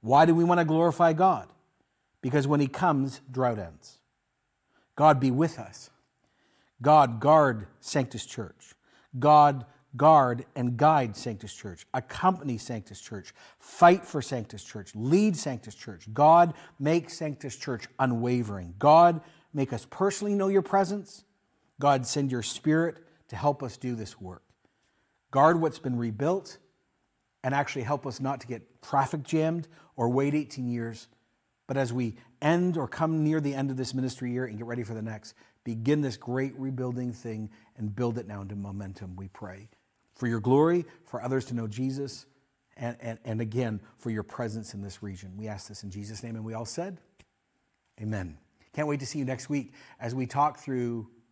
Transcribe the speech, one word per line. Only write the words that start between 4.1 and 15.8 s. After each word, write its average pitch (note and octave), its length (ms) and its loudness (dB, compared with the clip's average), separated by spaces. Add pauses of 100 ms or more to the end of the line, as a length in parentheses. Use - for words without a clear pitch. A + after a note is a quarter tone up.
God D3 240 6
be C3+ 100 2
with D#3 280 0
us. G#2+ 320 -18 (920)
God C3+ 380 6
guard C3+ 480 6 (120)
Sanctus - 440 -4
Church. - 500 -14 (440)
God D3 480 6 (300)
guard C3+ 580 6
and B2 220 -2
guide C#3 400 4
Sanctus G#2+ 360 -10
Church. - 400 -16
Accompany D#3 640 -2
Sanctus A2 440 -10
Church. - 340 -14 (240)
Fight F3+ 480 6
for C#3+ 160 -6
Sanctus A2+ 400 -8
Church. - 320 -16
Lead E3 420 2
Sanctus A#2+ 380 -8
Church. - 400 -18